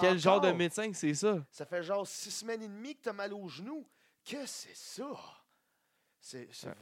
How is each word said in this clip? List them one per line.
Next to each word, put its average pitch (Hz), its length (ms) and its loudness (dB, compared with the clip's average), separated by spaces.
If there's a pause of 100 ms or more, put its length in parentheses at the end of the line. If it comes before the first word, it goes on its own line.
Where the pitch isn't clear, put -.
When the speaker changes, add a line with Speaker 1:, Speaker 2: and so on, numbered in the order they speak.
Speaker 1:
Quel 185 180 8
genre 190 220 8
de 190 80 8
Speaker 2:
encore. 175 100 4
Speaker 1:
médecin 190 320 0
que 180 60 -6
c'est 147 180 2
ça ? 180 380 2
Speaker 2:
Ça 151 120 -12
fait 175 200 -4
genre 196 200 -2
six - 280 -10
semaines 226 320 -6
et 214 40 -10
demie 226 280 -12
que - 60 -20
t'as 226 100 -4
mal 202 200 -6
au 202 140 -8
genou. 208 400 -10 (380)
Que 277 200 -8
c'est - 320 -12
ça ? - 360 -10 (1040)
C'est, 123 340 -14
c'est - 140 -14
Speaker 1:
Ouais. - 160 -10